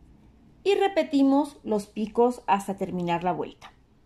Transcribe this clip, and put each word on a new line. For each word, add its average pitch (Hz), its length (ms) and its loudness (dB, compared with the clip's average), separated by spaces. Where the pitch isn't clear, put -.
y 392 100 2
repetimos 294 880 2
los 214 220 -2
picos 233 600 0
hasta 196 300 0
terminar 175 460 -4
la 180 80 0
vuelta. - 420 -8